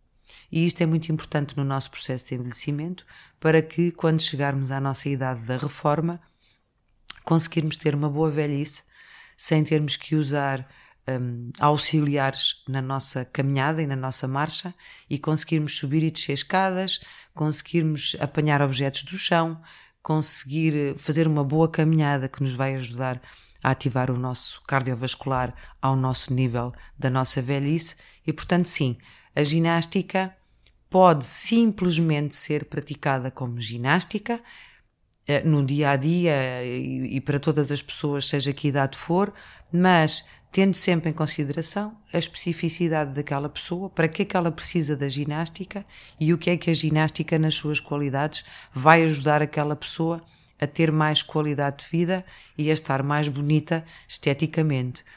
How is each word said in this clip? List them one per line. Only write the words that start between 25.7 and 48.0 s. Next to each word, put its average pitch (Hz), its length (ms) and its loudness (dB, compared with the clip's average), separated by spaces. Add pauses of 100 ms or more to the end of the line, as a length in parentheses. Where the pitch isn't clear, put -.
ao 135 140 2
nosso 131 380 0
nível 123 400 0 (240)
da 139 120 -2
nossa 131 320 0
velhice. 143 540 -2 (300)
E, 156 80 -2
portanto, 175 340 0
sim, 123 300 0 (380)
a 147 80 2
ginástica 170 920 0 (560)
pode 170 340 8
simplesmente 170 1080 2
ser 151 300 -4
praticada 135 680 -4
como 120 300 -8
ginástica, 151 800 -2 (840)
eh, 143 160 0
no 147 240 4
dia 143 260 2
a 143 40 4
dia 135 680 0
e, 131 500 -6
e 135 60 -2
para 143 180 -2
todas 143 320 0
as 143 100 -4
pessoas, 143 460 -4
seja 139 240 0
que 139 160 -4
idade 135 300 0
for, 196 360 0 (380)
mas 175 560 4 (240)
tendo 190 240 4
sempre 165 340 2
em 151 40 -2
consideração 160 840 -4 (140)
a 135 60 -4
especificidade 160 960 -2
daquela 143 340 -4
pessoa, 180 420 -4
para 165 200 2
que 175 140 -4
é - 20 -2
que 202 100 -2
ela 170 160 2
precisa 156 460 -2
da 139 100 -2
ginástica 151 800 -6 (340)
e 156 140 2
o 165 40 2
que 170 120 -2
é 175 80 2
que - 120 -2
a 165 40 4
ginástica, 156 680 0
nas 156 160 2
suas 151 240 -2
qualidades, 143 640 -2 (300)